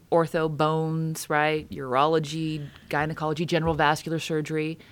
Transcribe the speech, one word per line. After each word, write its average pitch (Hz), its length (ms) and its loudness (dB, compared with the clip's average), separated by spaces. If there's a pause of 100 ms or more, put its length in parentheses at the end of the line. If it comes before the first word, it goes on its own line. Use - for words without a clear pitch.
ortho, 165 460 2
bones, 160 760 0
right? 151 400 2
Urology, 151 960 0 (220)
gynecology, 156 580 -2
general 165 280 2
vascular 156 460 2
surgery, 156 600 -4 (120)